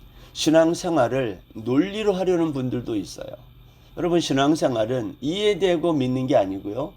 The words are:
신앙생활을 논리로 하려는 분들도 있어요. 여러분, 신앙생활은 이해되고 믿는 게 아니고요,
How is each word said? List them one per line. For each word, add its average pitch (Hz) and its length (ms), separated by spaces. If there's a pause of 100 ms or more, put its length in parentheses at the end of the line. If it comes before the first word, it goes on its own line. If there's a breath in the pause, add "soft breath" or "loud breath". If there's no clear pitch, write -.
(340 loud breath)
신앙생활을 156 1080 (120)
논리로 185 600
하려는 175 400
분들도 123 420
있어요. - 320 (680 soft breath)
여러분, 170 220
신앙생활은 135 1000
이해되고 175 720
믿는 127 320
게 135 100
아니고요, 101 600